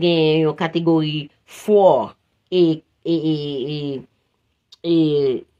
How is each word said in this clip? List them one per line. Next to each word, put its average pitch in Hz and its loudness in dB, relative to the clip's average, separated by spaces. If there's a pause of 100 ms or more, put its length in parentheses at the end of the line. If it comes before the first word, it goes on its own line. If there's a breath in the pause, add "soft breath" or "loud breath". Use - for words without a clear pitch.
gen 160 2
yon 151 -2
kategori 160 -2 (180)
four 180 2 (400)
e, 165 2 (180)
e, 165 -4
e, 156 -2
e, 147 -8 (1080)
e, 170 0 (640)